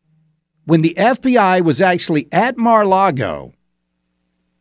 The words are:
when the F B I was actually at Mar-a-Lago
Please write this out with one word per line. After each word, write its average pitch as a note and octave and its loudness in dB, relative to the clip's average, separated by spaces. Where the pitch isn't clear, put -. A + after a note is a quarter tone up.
when D#3+ 2
the E3 -2
F A3+ 0
B B3 0
I F#3 2
was D#3 0
actually F3 -2
at B3 -2
Mar-a-Lago F#3+ 0